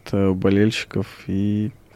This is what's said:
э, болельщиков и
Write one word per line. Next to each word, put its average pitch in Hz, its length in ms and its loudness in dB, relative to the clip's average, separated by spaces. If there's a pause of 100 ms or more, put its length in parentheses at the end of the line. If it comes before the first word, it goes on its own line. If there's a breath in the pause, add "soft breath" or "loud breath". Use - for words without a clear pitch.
(120)
э, 98 200 2
болельщиков 98 760 0 (220)
и 104 440 -2 (240)